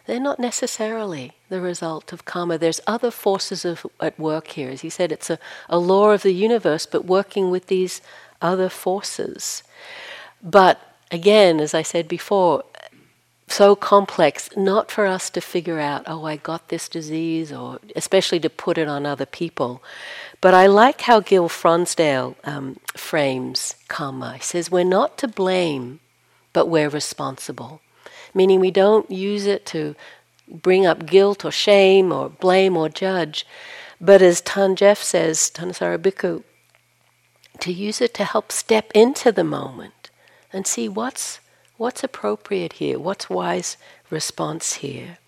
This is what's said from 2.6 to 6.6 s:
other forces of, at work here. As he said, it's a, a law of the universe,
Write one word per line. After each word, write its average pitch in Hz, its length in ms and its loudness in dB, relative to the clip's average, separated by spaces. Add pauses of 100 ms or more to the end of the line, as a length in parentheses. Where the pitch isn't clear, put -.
other 226 280 -2
forces 196 520 -4
of, 170 220 -8 (140)
at 160 180 -6
work 156 300 -6
here. 131 220 -10
As 131 100 -14
he 160 100 -12
said, 170 220 -2
it's - 180 -8
a, 160 80 -4 (300)
a 170 100 0
law 190 320 4
of 202 120 4
the 190 120 4
universe, 185 500 0